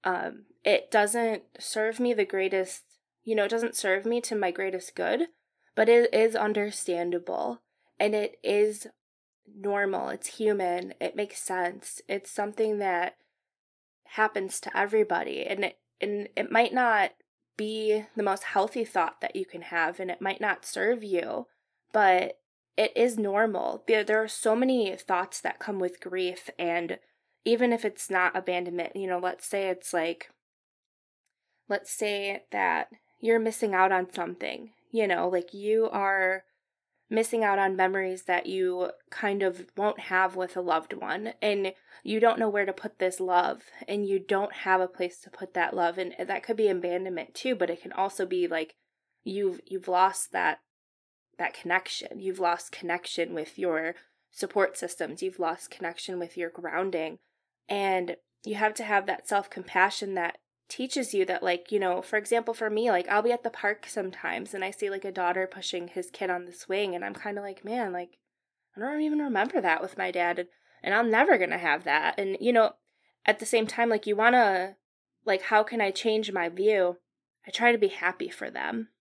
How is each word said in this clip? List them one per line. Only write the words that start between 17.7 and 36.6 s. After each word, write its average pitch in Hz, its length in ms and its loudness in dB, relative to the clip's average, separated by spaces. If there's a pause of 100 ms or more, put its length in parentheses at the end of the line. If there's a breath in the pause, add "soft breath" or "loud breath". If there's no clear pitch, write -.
the 214 60 -2
most 196 200 0
healthy 208 420 0
thought - 360 -2
that - 160 -6
you 185 80 -4
can 170 180 -14
have, 170 380 -2
and 185 100 -4
it 175 120 -8
might 190 180 -4
not 202 240 -2
serve 220 400 0
you, 190 420 -2 (460)
but 190 460 6 (380)
it 214 200 4
is 233 220 4
normal. 202 680 0
There, 214 160 4
there 214 200 2
are 220 60 -2
so 220 280 2
many 240 400 2
thoughts 180 460 -2
that - 160 -4
come 202 200 -6
with 180 220 -2
grief, 185 480 -4 (100)
and 170 400 -2 (460)
even 233 260 4
if 233 140 0
it's - 240 -6
not 185 260 2
abandonment, 180 600 -4
you 196 100 -4
know, 180 120 -2
let's 180 280 -4
say 196 220 -2
it's 185 240 -4
like, 165 380 -2 (1400)
let's - 240 -4
say 202 580 -4
that 180 380 0 (320)
you're 226 180 4
missing 220 360 0
out 185 180 6
on 185 180 0
something, 175 600 -8 (200)
you 220 160 2
know, 175 220 2
like, 175 240 -2
you 214 400 2
are 190 520 0 (680)